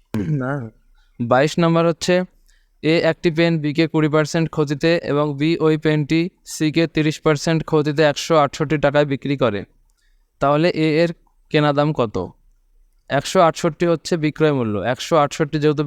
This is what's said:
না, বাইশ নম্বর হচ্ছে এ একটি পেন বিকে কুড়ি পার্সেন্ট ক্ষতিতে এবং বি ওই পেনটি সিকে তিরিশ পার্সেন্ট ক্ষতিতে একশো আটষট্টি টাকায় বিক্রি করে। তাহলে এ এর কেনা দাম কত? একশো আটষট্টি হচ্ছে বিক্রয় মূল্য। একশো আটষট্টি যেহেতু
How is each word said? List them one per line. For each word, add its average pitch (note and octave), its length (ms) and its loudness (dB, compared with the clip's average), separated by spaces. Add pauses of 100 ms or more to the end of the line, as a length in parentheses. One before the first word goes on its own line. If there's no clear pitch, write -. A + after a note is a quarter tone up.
(400)
না, C3 120 -4 (680)
বাইশ B2+ 320 2 (100)
নম্বর E3 280 4
হচ্ছে F3+ 240 0 (680)
এ D#3 120 2 (160)
একটি D#3+ 260 -2
পেন E3+ 160 4 (100)
বিকে D3 300 0
কুড়ি D#3 220 2
পার্সেন্ট D#3 400 0
ক্ষতিতে D3+ 360 0 (200)
এবং D3 160 0 (120)
বি D3+ 120 0 (160)
ওই D#3 80 2 (100)
পেনটি D#3 360 0 (340)
সিকে D#3 300 0 (100)
তিরিশ D#3 300 0
পার্সেন্ট D#3+ 360 0 (100)
ক্ষতিতে D3+ 400 0
একশো - 240 -2 (100)
আটষট্টি D3 400 -2
টাকায় D3 280 2
বিক্রি C#3 300 -4
করে। G#2 180 0 (800)
তাহলে D3 280 2 (180)
এ - 20 2 (140)
এর E3+ 80 0 (400)
কেনা D3+ 280 2
দাম D3 120 2 (100)
কত? A2+ 160 -4 (960)
একশো C#3+ 280 -2 (100)
আটষট্টি D#3+ 440 -2
হচ্ছে - 200 -6 (120)
বিক্রয় D3+ 340 0
মূল্য। A2+ 160 -2 (180)
একশো - 220 -4 (100)
আটষট্টি D3 380 -4
যেহেতু D3+ 240 2